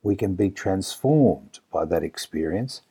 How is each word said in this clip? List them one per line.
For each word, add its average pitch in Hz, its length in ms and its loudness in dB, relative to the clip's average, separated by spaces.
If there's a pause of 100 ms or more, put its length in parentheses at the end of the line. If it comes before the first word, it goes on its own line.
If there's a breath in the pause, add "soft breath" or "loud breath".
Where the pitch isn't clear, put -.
We 101 140 0
can 98 180 -2
be 98 160 2
transformed 104 1080 0 (100)
by 80 140 0
that 82 180 0
experience 80 880 -6